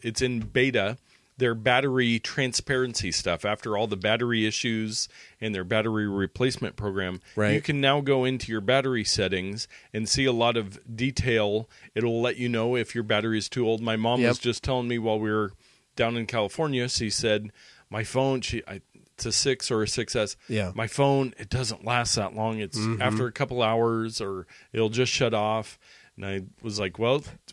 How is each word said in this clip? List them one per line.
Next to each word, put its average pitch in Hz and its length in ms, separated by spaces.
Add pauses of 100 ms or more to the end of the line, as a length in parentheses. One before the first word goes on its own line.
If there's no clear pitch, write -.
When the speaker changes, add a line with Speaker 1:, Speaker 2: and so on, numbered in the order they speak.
Speaker 1:
it's 113 200
in 123 180
beta, 120 580 (400)
their 123 160
battery 123 640
transparency 127 920
stuff. 85 320
After 104 320
all 110 100
the 104 100
battery 113 500
issues 110 640 (320)
and 107 140
their 92 100
battery 110 440
replacement 98 680
program, 95 440 (140)
Speaker 2:
Right. 107 200
Speaker 1:
you 107 60
can 147 200
now 139 200
go 135 240
into 127 260
your 110 120
battery 127 420
settings 95 640 (240)
and 110 160
see 139 160
a 131 80
lot 117 240
of 101 220 (180)
detail. 113 720 (260)
It'll 117 260
let 123 180
you 123 100
know 120 280
if 117 180
your 117 100
battery 110 340
is 104 100
too 123 180
old. 110 160
My 113 140
mom 117 240
Speaker 2:
Yep. 120 80
Speaker 1:
was 120 100
just 120 240
telling 127 260
me 120 100
while 110 220
we 107 100
were 107 220 (420)
down 120 220
in 113 100
California, 120 640
she 113 220
said, 107 420 (380)
"My 107 140
phone," 131 360
she, 110 260
I, 98 140 (340)
it's - 120
a 113 60
six - 380
or 113 120
a 104 60
six - 280
S. 107 200 (120)
Speaker 2:
Yeah. 101 260
Speaker 1:
"My 110 120
phone, 139 520
it 98 120
doesn't 120 340
last 120 320
that 104 180
long. 110 260
It's 104 180
Speaker 2:
Mm-hmm. 110 240
Speaker 1:
after 123 240
a 113 60
couple 123 300
hours 113 580
or 95 260 (260)
it'll 113 180
just 120 220
shut 117 220
off." 107 440 (380)
And 98 80
I 98 180 (200)
was 104 180
like, 95 180
"Well, 127 260 (280)